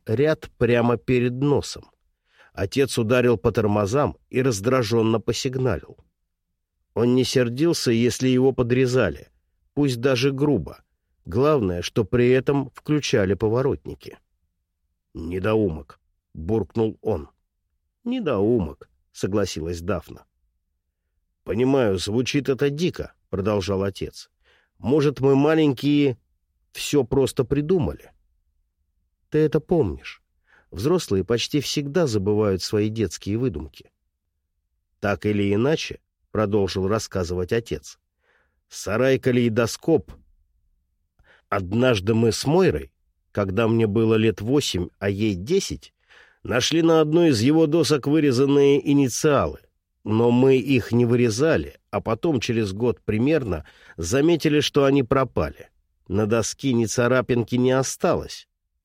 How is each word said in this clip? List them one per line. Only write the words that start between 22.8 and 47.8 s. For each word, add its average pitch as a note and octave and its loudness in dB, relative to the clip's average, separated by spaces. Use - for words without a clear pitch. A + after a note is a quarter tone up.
продолжал F#2+ -2
отец. - -8
"Может, C#3 0
мы C3+ 4
маленькие C#3+ 2
всё - 0
просто C3+ 0
придумали?" C#3+ -2
"Ты D3+ 0
это D#3 2
помнишь. A#2 -2
Взрослые G#2 0
почти A#2+ -2
всегда D3 -2
забывают G#2 0
свои G#2+ -2
детские G#2+ -4
выдумки". E2 -8
"Так G2+ -4
или G2+ 0
иначе", C3 -2
продолжил G2+ -2
рассказывать F2+ -4
отец, - -6
"сарай-калейдоскоп. B2 0
Однажды G2+ 0
мы A2+ 2
с - -4
Мойрой, C#3 0
когда G2+ -2
мне A2+ 2
было A2 2
лет A2 2
восемь, G#2 -2
а G2+ -2
ей G#2 -2
десять, A2 -4
нашли B2+ 0
на E3 6
одной D#3+ 4
из A2+ 2
его D#3 4
досок D3 2